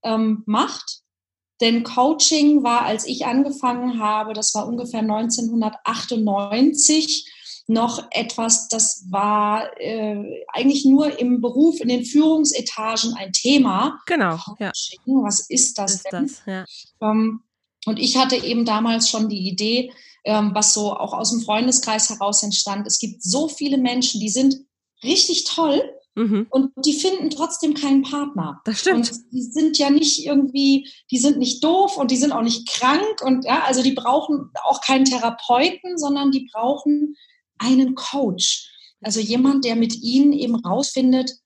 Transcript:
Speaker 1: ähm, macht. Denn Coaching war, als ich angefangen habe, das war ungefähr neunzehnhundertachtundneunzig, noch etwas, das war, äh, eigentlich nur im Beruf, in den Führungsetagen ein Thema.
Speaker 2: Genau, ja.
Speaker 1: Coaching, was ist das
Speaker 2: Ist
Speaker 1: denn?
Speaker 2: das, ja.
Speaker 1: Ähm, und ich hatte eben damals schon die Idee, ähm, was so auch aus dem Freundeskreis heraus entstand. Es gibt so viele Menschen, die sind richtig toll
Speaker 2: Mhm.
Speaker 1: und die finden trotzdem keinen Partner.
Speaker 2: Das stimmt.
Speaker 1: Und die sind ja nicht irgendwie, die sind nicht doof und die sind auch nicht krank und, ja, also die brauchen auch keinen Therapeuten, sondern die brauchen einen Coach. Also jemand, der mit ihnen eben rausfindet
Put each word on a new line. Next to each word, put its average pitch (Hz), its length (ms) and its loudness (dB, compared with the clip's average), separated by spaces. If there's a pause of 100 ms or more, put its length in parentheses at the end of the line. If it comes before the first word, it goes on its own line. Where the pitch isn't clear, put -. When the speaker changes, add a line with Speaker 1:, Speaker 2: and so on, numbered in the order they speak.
Speaker 1:
ähm, 220 420 0
macht. - 540 -2 (600)
Denn 233 220 4
Coaching 294 800 4
war, 240 220 2
als 214 240 -4
ich - 180 -4
angefangen 247 760 -2
habe, 214 340 -2
das 214 200 -2
war 214 140 -4
ungefähr 240 340 -6
neunzehnhundertachtundneunzig, 226 2250 0 (400)
noch 233 460 0
etwas, 226 560 -2
das 214 420 -2
war, 208 600 0 (100)
äh, 214 420 -6 (300)
eigentlich 277 320 2
nur 277 320 6
im 247 240 0
Beruf, 294 400 2
in 233 80 -2
den 247 160 0
Führungsetagen 254 1080 0
ein 196 180 -12
Thema. 254 720 2
Speaker 2:
Genau, 196 320 0 (220)
ja. 202 120 -6
Speaker 1:
Coaching, - 520 -2
was 202 160 0 (100)
ist - 300 0
das 190 160 -2
Speaker 2:
Ist 190 160 -10
Speaker 1:
denn? 202 160 -4
Speaker 2:
das, - 180 -14
ja. 190 180 -8 (380)
Speaker 1:
Ähm, 220 380 0 (480)
und - 100 -4
ich 240 200 0
hatte 262 180 2
eben 233 300 -2
damals 226 440 0
schon 220 200 -2
die 190 180 -4
Idee, 220 440 -2 (340)
ähm, 208 280 2
was 208 200 2
so 208 180 -2
auch - 220 -6
aus 220 180 -2
dem 233 80 -2
Freundeskreis 220 680 0
heraus 208 340 -2
entstand. 208 420 -4
Es 214 140 0
gibt - 240 -10
so 254 240 -2
viele 285 300 -4
Menschen, 247 420 0
die 214 80 -4
sind 262 300 2 (440)
richtig 330 440 0
toll 320 360 0 (340)
Speaker 2:
Mhm. 214 340 0
Speaker 1:
und 269 220 2 (120)
die 302 80 2
finden 370 380 -2
trotzdem 302 460 -2
keinen 277 260 2
Partner. 269 640 -6
Speaker 2:
Das 220 160 -4
stimmt. 240 280 2
Speaker 1:
Und - 120 -14 (100)
die 254 120 -4
sind 311 340 0
ja 277 120 2
nicht 294 360 2
irgendwie, 277 600 2 (260)
die 254 60 -2
sind 277 200 4
nicht 240 260 -2
doof 381 320 2
und 262 160 0
die 254 60 2
sind 285 160 0
auch 233 80 -2
nicht 233 260 -2
krank 330 560 0
und, 262 220 0
ja, 294 180 2
also 262 200 2
die 254 100 4
brauchen 269 580 -2 (140)
auch - 160 0
keinen 269 240 4
Therapeuten, 254 920 0
sondern 285 340 0
die 269 200 -2
brauchen 294 640 0 (420)
einen 262 380 4
Coach. - 760 -2 (320)
Also 220 200 -4
jemand, 254 420 2
der 226 140 0
mit 226 180 0
ihnen 269 380 4
eben 233 240 0
rausfindet 254 720 0 (140)